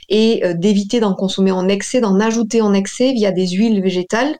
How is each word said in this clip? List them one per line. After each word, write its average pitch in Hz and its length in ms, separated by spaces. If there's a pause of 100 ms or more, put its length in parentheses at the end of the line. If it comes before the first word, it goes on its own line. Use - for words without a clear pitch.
et, 220 360
euh, 180 100
d'éviter 202 460
d'en 202 120
consommer 190 380
en 185 160
excès, 202 340
d'en 196 200
ajouter 226 420
en 208 100
excès 247 420
via 208 180
des 180 160
huiles 196 340
végétales 190 580